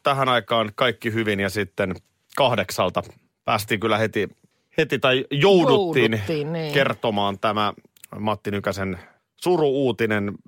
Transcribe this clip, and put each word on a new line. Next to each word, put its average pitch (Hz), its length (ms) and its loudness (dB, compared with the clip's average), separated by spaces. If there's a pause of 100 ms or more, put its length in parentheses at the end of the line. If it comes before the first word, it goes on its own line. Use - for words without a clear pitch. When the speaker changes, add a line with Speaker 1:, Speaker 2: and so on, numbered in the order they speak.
Speaker 1:
Tähän 135 260 0
aikaan 113 460 0
kaikki 117 380 -2
hyvin 107 280 0
ja 98 100 -2
sitten 95 440 -4 (420)
kahdeksalta 110 640 0 (420)
päästiin 110 360 -2
kyllä 107 180 0
heti, 107 300 -2 (500)
heti 147 200 0
tai 131 320 2
jouduttiin 151 840 4
Speaker 2:
Jouduttiin, 147 400 -4
niin. 160 220 -6
Speaker 1:
kertomaan 110 640 0
tämä 104 340 0 (460)
Matti 104 320 -4
Nykäsen 95 480 -4 (380)
suru-uutinen 127 960 0 (160)